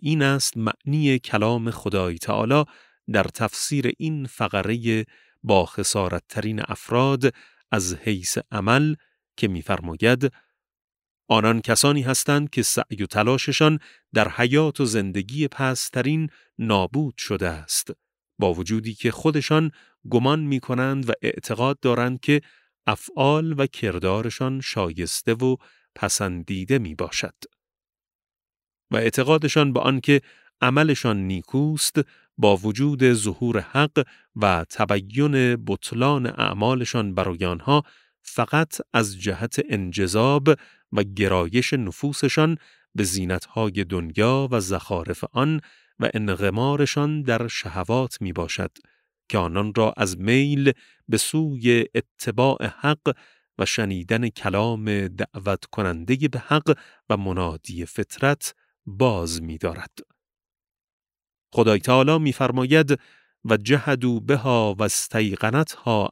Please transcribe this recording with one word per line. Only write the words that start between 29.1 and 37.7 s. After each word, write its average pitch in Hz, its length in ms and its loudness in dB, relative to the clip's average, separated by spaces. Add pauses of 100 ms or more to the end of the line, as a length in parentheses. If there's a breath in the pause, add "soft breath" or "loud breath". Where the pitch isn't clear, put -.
به 123 60 0
آن 135 200 2
که 139 220 4 (400 soft breath)
عملشان 127 640 2
نیکوست، 143 720 -2 (380 soft breath)
با 101 200 2
وجود 123 560 2
ظهور 107 460 -2
حق - 480 0 (280 soft breath)
و 92 340 2
تبیین 120 840 2 (100)
بطلان 123 600 0
اعمالشان 110 880 -2
برای 92 300 -2
آنها، 135 380 0 (380 soft breath)